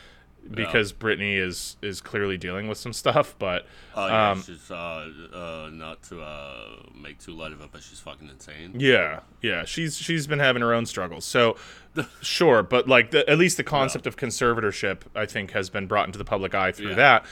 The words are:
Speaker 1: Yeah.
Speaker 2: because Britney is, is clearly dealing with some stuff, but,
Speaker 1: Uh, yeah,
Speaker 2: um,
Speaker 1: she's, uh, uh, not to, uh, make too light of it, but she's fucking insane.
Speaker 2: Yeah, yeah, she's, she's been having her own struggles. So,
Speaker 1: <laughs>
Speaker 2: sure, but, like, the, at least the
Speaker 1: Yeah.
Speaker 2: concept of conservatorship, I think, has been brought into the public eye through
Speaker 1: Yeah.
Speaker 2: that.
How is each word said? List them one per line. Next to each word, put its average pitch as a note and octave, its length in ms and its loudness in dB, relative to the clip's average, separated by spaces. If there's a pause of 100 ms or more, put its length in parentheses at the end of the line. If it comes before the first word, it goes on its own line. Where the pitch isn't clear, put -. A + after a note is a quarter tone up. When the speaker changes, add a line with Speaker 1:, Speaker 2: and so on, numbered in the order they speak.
(500)
Speaker 1:
Yeah. A2+ 160 -6
Speaker 2:
because G#2 280 0
Britney G2+ 440 -2
is, F2+ 440 -4
is G2+ 180 -8
clearly G2+ 380 -4
dealing F#2 320 -8
with G#2+ 80 -8
some A#2+ 160 -12
stuff, - 440 0
but, F2+ 280 -4 (300)
Speaker 1:
Uh, G2 140 -2
yeah, G#2+ 220 4
Speaker 2:
um, F#2+ 120 -4
Speaker 1:
she's, F2 280 -18
uh, E2 380 -10 (240)
uh, D#2+ 400 -12
not D#2+ 300 -14
to, E2+ 180 -16
uh, C#2 640 -14 (120)
make D2 240 -18
too - 140 -18
light D#2+ 180 -12
of D2+ 100 -18
it, D2 120 -18
but D2+ 100 -20
she's - 160 -20
fucking D2 300 -18
insane. D2+ 480 -18
Speaker 2:
Yeah, G2+ 440 4 (200)
yeah, F2+ 240 -2
she's, D#3+ 320 -6
she's D#3+ 280 -4
been D3 140 -4
having C3 220 2
her A#2 120 2
own A#2 120 0
struggles. F2 400 -8
So, A#2 320 4 (380)
Speaker 1:
<laughs> - 260 -8
Speaker 2:
sure, B2+ 420 4
but, B2 240 2
like, B2 240 6
the, D3 180 4
at D3+ 80 6
least F3 200 4
the D3 60 -2
Speaker 1:
Yeah. - 80 -8
Speaker 2:
concept C3+ 360 0
of A#2 80 -4
conservatorship, A2+ 840 0 (140)
I G#2+ 120 -2
think, G2+ 260 -6
has F#2+ 180 -2
been G2 160 -4
brought G2+ 200 2
into F#2 120 -8
the G2+ 60 -8
public F#2+ 320 -2
eye F#2+ 160 2
through G2+ 200 -8
Speaker 1:
Yeah. F#2+ 40 -6
Speaker 2:
that. B2 360 8